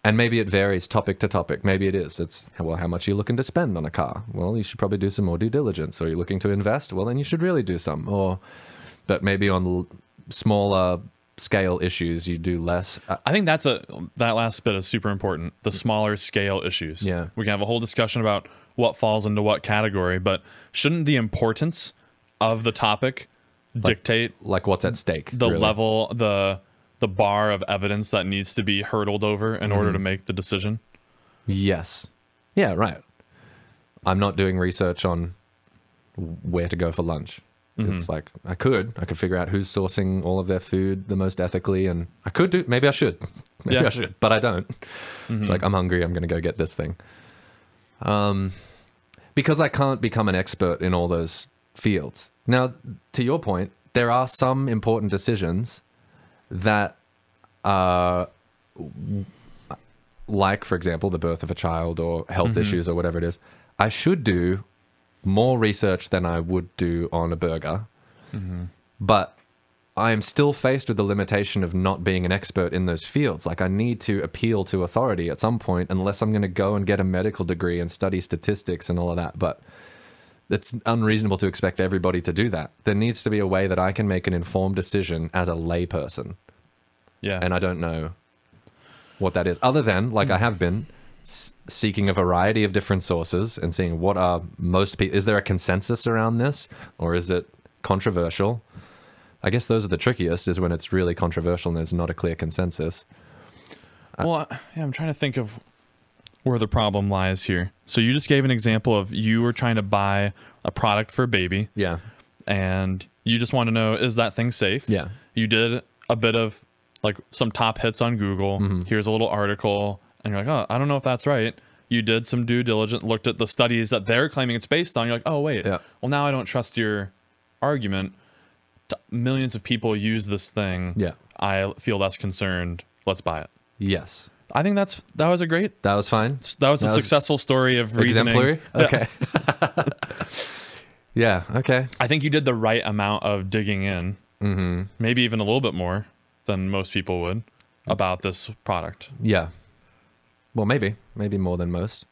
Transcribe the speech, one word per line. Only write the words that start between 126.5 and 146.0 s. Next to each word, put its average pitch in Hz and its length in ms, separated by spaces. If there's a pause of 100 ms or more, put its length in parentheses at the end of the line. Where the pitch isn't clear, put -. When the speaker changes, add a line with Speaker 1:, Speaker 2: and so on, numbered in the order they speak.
Speaker 2:
your 104 340 (500)
argument. 101 520 (760)
T-, - 60 (160)
millions 127 460
of 101 80
people 113 320
use 107 300
this 101 220
thing. 90 480
Speaker 1:
Yeah. 90 160 (280)
Speaker 2:
I 98 400
feel 107 180
less 95 180
concerned. 90 680 (200)
Let's 95 160
buy 80 200
it." 78 100 (280)
Speaker 1:
Yes. 95 520 (240)
Speaker 2:
I 143 80
think 202 140
that's, 196 260 (140)
that 156 120
was 175 120
a 170 80
great, 175 340
Speaker 1:
That 101 120
was 101 160
fine. 117 300
Speaker 2:
s-, - 160
that 131 140
was 147 120
a 107 40
Speaker 1:
That 107 80
was 113 80
Speaker 2:
successful 143 360
story 127 420
of 113 160
reasoning. 117 400
Speaker 1:
Exemplary? 147 240 (160)
Speaker 2:
Yeah. 160 80
Speaker 1:
Okay. 117 220 (800)
<laughs> 139 60 (1200)
Yeah, 107 280 (140)
okay. 131 300 (140)
Speaker 2:
I 123 60
think 143 160
you 147 80
did 147 140
the 127 100
right 110 300
amount 104 400
of 98 260
digging 101 320
in, 95 340 (240)
Speaker 1:
Mm-hmm. 92 420 (160)
Speaker 2:
maybe 120 240
even 113 160
a 104 60
little 117 160
bit 104 140
more 92 320 (400)